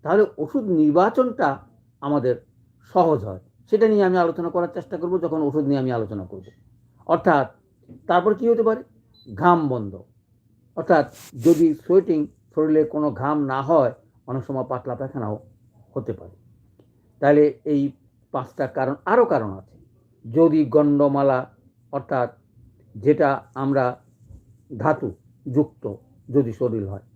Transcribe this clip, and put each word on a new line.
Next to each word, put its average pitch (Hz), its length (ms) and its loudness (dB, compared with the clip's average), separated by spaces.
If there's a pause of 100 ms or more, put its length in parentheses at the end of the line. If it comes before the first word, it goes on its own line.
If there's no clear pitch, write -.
তাহলে 196 240 2 (120)
ওষুধ 220 260 -4
নির্বাচনটা 180 960 0 (420)
আমাদের 135 340 -2 (580)
সহজ 160 320 2
হয়। 92 140 -10 (300)
সেটা 214 180 4
নিয়ে 208 160 4
আমি 185 140 2
আলোচনা 170 320 0
করার 175 240 -2
চেষ্টা 175 240 -10
করব 175 240 -4
যখন 160 200 -2
ওষুধ 143 240 -2
নিয়ে 139 140 0
আমি 127 120 -2
আলোচনা 104 340 -6
করব। 95 180 -16 (600)
অর্থাৎ 165 420 2 (600)
তারপর 180 280 2
কি 233 140 -2
হতে 233 140 2
পারে? 226 200 0 (500)
ঘাম 165 360 2
বন্ধ। 101 340 -8 (720)
অর্থাৎ 156 380 0 (300)
যদি 160 300 4
সোয়েটিং, 175 540 0 (280)
শরীরে 156 280 2
কোনো 151 280 -2
ঘাম 143 340 -2
না 135 160 -4
হয়, 135 320 2 (340)
অনেক 131 160 -8
সময় 131 200 -6
পাতলা 127 320 -8
পায়খানাও 117 440 -8 (540)
হতে 117 200 -8
পারে। 90 180 -16 (880)
তাহলে 147 460 4
এই 143 260 0 (400)
পাঁচটা 131 360 -6
কারণ, 135 280 -4 (100)
আরও 226 200 4
কারণ 110 280 -2
আছে। - 240 -20 (540)
যদি 156 340 4
গণ্ডমালা, 139 880 2 (380)
অর্থাৎ 135 460 -6 (580)
যেটা 139 480 0 (120)
আমরা 135 440 -2 (760)
ধাতু 139 340 -2 (400)
যুক্ত 143 420 -2 (360)
যদি 120 240 0
শরীর 107 360 -4
হয় 101 120 -10 (140)